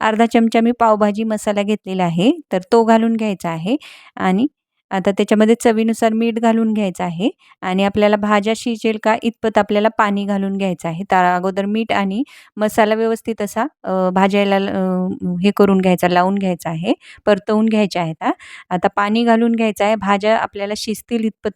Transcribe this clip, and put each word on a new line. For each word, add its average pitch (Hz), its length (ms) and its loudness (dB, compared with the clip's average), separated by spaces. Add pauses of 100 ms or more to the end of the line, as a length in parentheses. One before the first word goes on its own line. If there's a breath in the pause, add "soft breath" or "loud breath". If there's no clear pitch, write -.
अर्धा 220 260 2
चमचा 226 400 2
मी 240 140 4
पावभाजी 214 440 2
मसाला 214 380 -2
घेतलेला 190 420 -2
आहे, 175 280 2 (200)
तर 190 60 0 (140)
तो 233 120 6
घालून 226 320 2
घ्यायचा 208 340 -4
आहे. 165 260 -4 (400 loud breath)
आणि 196 300 0 (440)
आता 190 200 -2
त्याच्यामध्ये 214 440 4
चवीनुसार 226 580 2
मीठ 226 220 0
घालून 226 380 0
घ्यायचं 196 320 -4
आहे 180 260 -2 (320 soft breath)
आणि 190 220 0
आपल्याला 208 320 2
भाज्या 208 400 0
शिजेल 220 460 -4
का, 220 200 2
इतपत 220 360 -2
आपल्याला 208 300 2
पाणी 202 360 0
घालून 196 320 -4
घ्यायचं 185 320 -4
आहे. 170 220 -8
तर 180 260 4
अगोदर 190 280 -2
मीठ 214 280 -2
आणि 202 300 -2 (340 loud breath)
मसाला 214 380 0
व्यवस्थित 226 480 -4
असा, 208 200 -4 (220)
अ, 185 260 -2
भाज्याला, 196 460 2
अ, 185 520 -2 (340)
हे 202 140 2
करून 196 240 4
घ्यायचा, 180 280 2
लावून 180 260 2
घ्यायचा 185 360 -4
आहे, 170 220 -2 (340 loud breath)
परतवून 214 400 2
घ्यायच्या 208 360 0
आहेत 160 200 -8
हा. 247 100 0 (380 loud breath)
आता 180 180 0
पाणी 208 360 0
घालून 233 280 4
घ्यायचं 220 320 -2
आहे, 214 100 2
भाज्या 202 440 0
आपल्याला 202 380 -6
शिजतील 220 480 -4
इतपत 214 320 -6